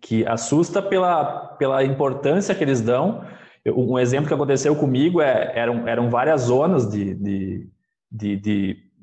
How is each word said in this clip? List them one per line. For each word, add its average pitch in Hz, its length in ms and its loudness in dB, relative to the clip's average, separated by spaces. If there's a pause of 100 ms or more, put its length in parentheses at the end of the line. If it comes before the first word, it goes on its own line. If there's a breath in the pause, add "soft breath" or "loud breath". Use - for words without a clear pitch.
Que 110 240 0
assusta 151 560 0
pela, 185 680 0 (100)
pela 135 260 0
importância 139 720 0
que 160 80 -2
eles 135 180 2
dão. 127 440 0 (400 loud breath)
Eu, 110 120 0
um 127 220 0
exemplo 135 300 0
que 165 40 0
aconteceu 139 420 2
comigo 147 460 2
é, 127 340 2
eram, 117 320 -2
eram 120 220 0
várias 131 340 2
zonas 127 460 2
de, 101 260 -2
de, 95 540 -6 (400)
de, 104 280 -4
de, 98 400 -2 (260)